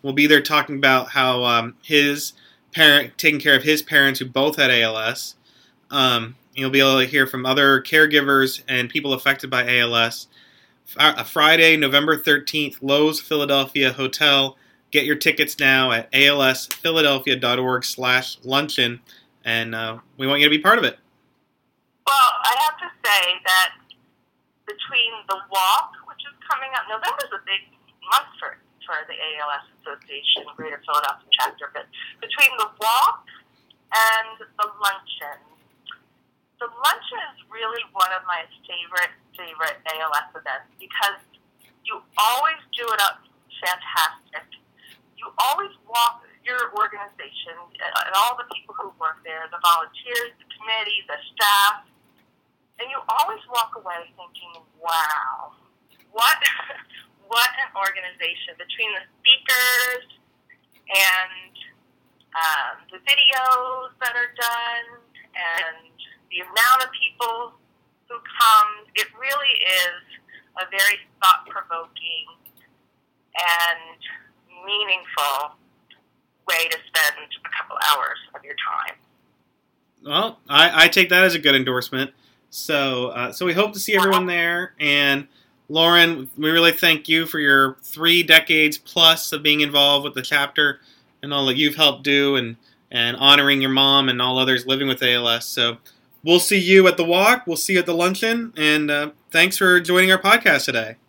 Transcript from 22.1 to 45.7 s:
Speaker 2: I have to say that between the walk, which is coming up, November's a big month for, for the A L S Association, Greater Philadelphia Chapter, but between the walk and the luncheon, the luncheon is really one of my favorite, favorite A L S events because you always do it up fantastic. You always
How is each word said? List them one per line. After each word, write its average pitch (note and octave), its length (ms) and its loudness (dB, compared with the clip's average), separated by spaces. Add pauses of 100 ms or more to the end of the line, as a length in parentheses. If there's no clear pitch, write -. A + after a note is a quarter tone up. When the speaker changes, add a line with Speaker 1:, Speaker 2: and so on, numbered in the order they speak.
Speaker 2:
I A3+ 240 0
have D4+ 160 -2
to F4 80 -12 (160)
say G#3 160 2 (240)
that F#3 260 2 (960)
between B3+ 480 -6 (160)
the G3 80 -4 (160)
walk, G3 400 0 (160)
which - 160 -18
is - 80 -18 (160)
coming C4+ 240 -6
up, B3 160 -6
November's G#4+ 480 -8
a - 80 -16
big - 240 -8 (400)
month C4 320 -2
for, - 160 -14 (320)
for E3 80 -8 (160)
the - 0 -
A D#3 180 -10 (140)
L D3 160 -6
S - 80 -20 (160)
Association, C#3+ 720 -6
Greater D3+ 320 -14
Philadelphia D3 480 -4
Chapter, - 400 -6
but - 80 -14 (400)
between - 320 0
the G#3+ 240 -4
walk A#3+ 480 0 (640)
and A3 480 0
the G#3+ 280 -8 (120)
luncheon, F#3+ 720 -8 (1120)
the A#3 80 -12
luncheon D#4+ 520 -6 (120)
is - 160 -20
really A3+ 400 -8
one F#3 240 -4
of F#3 80 -8
my F3 240 -8 (160)
favorite, F3 480 -8 (240)
favorite D#3+ 480 -10
A D#3+ 160 -10
L D#3 160 -6
S D3 160 -6
events C#3+ 480 -14
because G3 400 -6 (640)
you - 160 -10 (160)
always C#4 560 0
do A#3+ 160 -10
it G#3+ 160 -4
up - 160 -2 (400)
fantastic. - 880 -6 (720)
You - 80 -16 (160)
always D4+ 320 -2 (160)